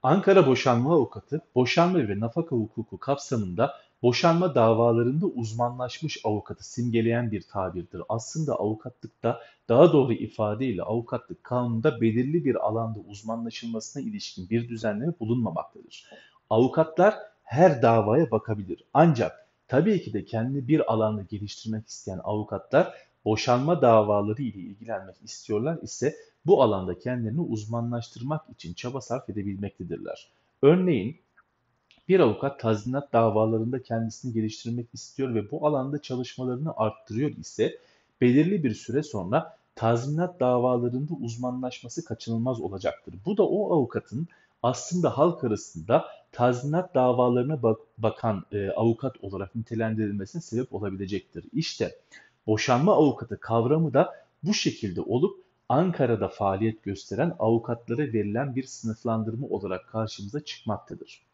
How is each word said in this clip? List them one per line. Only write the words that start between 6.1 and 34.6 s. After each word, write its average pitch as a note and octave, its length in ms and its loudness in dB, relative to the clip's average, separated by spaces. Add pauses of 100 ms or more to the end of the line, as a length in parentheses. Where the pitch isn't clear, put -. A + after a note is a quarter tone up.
avukatı G#2 400 -4
simgeleyen A#2 680 0
bir G2+ 120 -6
tabirdir. F2+ 640 -8
Aslında C3 460 -4
avukatlıkta, - 840 -4 (280)
daha C#3+ 240 10
doğru C3 200 4
ifadeyle G#2+ 680 -4
avukatlık - 640 -6
kanununda B2 560 0
belirli B2+ 440 2
bir B2+ 100 2
alanda A2 440 -2
uzmanlaşılmasına A2+ 1040 -8
ilişkin G2+ 480 -10
bir A#2 180 -2
düzenleme A2+ 520 -4
bulunmamaktadır. A2 880 -6 (440)
Avukatlar D#3+ 640 4 (280)
her C#3+ 400 4
davaya A#2 480 4
bakabilir. G#2 540 -4 (100)
Ancak C3 540 4 (200)
tabii F3 340 2
ki G#2+ 100 -10
de G2 120 -4
kendini B2 440 -4
bir D3+ 240 2
alanda G#2+ 300 0
geliştirmek G#2+ 680 -8
isteyen - 360 -12
avukatlar G#2+ 680 -2 (300)
boşanma B2+ 580 2
davaları G#2+ 600 4
ile G#2 160 -8
ilgilenmek F#2+ 680 -12
istiyorlar A2+ 580 -4
ise - 320 -4 (320)
bu E3 160 6
alanda F#2+ 360 0
kendilerini B2 420 -4
uzmanlaştırmak A#2 1080 -6
için F2 240 -14
çaba B2+ 260 -8
sarf B2 300 -8
edebilmektedirler. G2 1000 -8 (340)
Örneğin D#3 580 4 (880)
bir F#3 120 6
avukat C#3 400 2
tazminat A#2 520 -2
davalarında A2+ 720 2
kendisini A2+ 500 -6
geliştirmek A2+ 600 -4